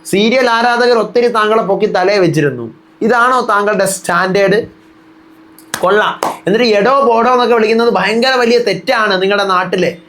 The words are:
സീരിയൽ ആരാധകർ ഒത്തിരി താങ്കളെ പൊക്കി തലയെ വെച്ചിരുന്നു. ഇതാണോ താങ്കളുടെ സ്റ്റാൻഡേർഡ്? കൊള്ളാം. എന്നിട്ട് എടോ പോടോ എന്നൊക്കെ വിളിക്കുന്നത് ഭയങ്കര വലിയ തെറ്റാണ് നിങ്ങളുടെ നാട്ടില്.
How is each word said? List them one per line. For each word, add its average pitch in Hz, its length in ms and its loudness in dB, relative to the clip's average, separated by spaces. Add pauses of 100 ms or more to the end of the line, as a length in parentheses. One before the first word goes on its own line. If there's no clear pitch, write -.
സീരിയൽ 233 440 0
ആരാധകർ 240 480 2
ഒത്തിരി 233 300 0
താങ്കളെ 220 340 0
പൊക്കി 190 240 -2
തലയെ 190 320 0
വെച്ചിരുന്നു. 143 560 -2 (280)
ഇതാണോ 247 380 2
താങ്കളുടെ 202 460 0
സ്റ്റാൻഡേർഡ്? 185 800 -2 (1120)
കൊള്ളാം. 190 400 0 (260)
എന്നിട്ട് 226 200 0
എടോ 233 380 2
പോടോ 233 280 2
എന്നൊക്കെ 240 220 2
വിളിക്കുന്നത് 226 360 2
ഭയങ്കര 214 400 0
വലിയ 240 280 2
തെറ്റാണ് 208 640 -2
നിങ്ങളുടെ 196 220 0
നാട്ടില്. 180 480 -2 (160)